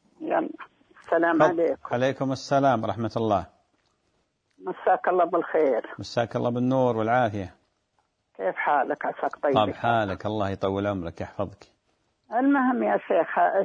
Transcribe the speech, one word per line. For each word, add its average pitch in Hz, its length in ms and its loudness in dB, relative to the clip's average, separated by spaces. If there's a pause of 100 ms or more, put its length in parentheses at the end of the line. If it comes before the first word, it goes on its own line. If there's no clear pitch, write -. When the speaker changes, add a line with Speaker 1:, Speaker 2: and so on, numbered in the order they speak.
(200)
Speaker 1:
يلا. 330 280 -2 (560)
السلام 170 340 2
Speaker 2:
تفضل. 160 220 4
Speaker 1:
عليكم. 143 340 -2
Speaker 2:
عليكم 131 380 0
السلام 135 500 2
ورحمة 107 340 -4
الله. 107 300 2 (1120)
Speaker 1:
مساك 185 500 -2
الله 180 160 4
بالخير. 160 720 0
Speaker 2:
مساك 113 380 -4
الله 120 140 -2
بالنور 123 460 2
والعافية. 110 580 0 (840)
Speaker 1:
كيف 190 200 -4
حالك؟ 143 500 -2
عساك - 360 -6
طيب. 147 120 2
Speaker 2:
طاب 107 160 2
حالك، 107 560 -2
الله 104 240 -2
يطول 98 360 -2
عمرك، 92 340 -4
يحفظك. 92 440 -8 (680)
Speaker 1:
المهم 254 500 2
يا 208 160 0
شيخ، 175 360 0 (300)